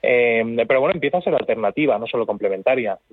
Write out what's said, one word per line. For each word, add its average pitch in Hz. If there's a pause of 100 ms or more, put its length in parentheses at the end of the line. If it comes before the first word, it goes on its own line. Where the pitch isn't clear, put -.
Eh, 117
pero 131
bueno, 160
empieza 147
a 180
ser 175
alternativa, 113
no 113
solo 113
complementaria. 104 (140)